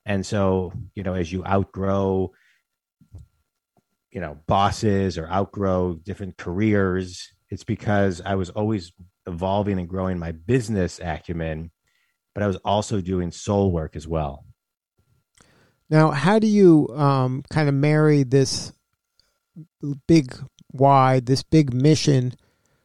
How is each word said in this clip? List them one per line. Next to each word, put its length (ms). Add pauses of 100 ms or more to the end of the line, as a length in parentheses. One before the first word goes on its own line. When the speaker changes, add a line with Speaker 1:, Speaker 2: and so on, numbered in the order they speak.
Speaker 1:
And 220
so, 460 (220)
you 80
know, 120
as 180
you 140
outgrow, 840 (1800)
you 100
know, 260
bosses 720
or 100
outgrow 680
different 420
careers, 960 (160)
it's 160
because 560
I 140
was 160
always 420 (340)
evolving 520
and 100
growing 300
my 140
business 720
acumen, 680 (640)
but 80
I 40
was 100
also 440
doing 300
soul 420
work 240
as 100
well. 380 (1400)
Speaker 2:
Now, 220
how 280
do 80
you, 420
um, 600
kind 220
of 40
marry 480
this 520 (1300)
big 280 (360)
why, 500
this 220
big 300
mission 640 (500)